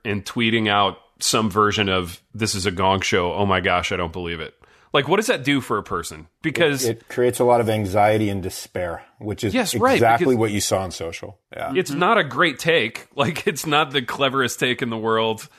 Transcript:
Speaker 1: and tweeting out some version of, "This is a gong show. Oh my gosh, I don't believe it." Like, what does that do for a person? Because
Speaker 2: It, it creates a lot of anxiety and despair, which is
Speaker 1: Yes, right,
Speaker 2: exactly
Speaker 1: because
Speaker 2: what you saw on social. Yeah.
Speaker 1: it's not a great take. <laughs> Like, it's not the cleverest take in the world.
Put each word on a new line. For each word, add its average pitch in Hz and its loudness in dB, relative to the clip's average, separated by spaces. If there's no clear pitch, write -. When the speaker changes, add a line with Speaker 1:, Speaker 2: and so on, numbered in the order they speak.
Speaker 1:
and 101 -4
tweeting 113 0
out 101 2
some 110 0
version 104 2
of, 90 -2
"This 107 -2
is 92 -4
a 101 0
gong 95 2
show. 90 0
Oh 101 0
my 95 2
gosh, 90 0
I 98 -2
don't 87 -4
believe 85 -6
it." 76 -12
Like, 139 2
what 165 2
does 214 0
that 180 -2
do 139 2
for 117 -4
a 95 -6
person? 80 -8
Because 143 0
Speaker 2:
It, 113 0
it - -20
creates 123 2
a 131 4
lot 120 6
of 110 0
anxiety 107 2
and 98 -4
despair, 87 -8
which 104 -8
is 107 0
Speaker 1:
Yes, 220 0
right, 247 2
Speaker 2:
exactly 117 4
Speaker 1:
because 127 4
Speaker 2:
what 107 2
you 101 -2
saw - 0
on 92 -8
social. 85 -12
Yeah. 82 -6
Speaker 1:
it's 180 -2
not 180 2
a 180 0
great 143 -2
take. 156 0
<laughs> - -20
Like, 143 -2
it's 160 -4
not 151 0
the 135 -2
cleverest 135 -2
take 127 0
in 120 -4
the 113 -4
world. 110 0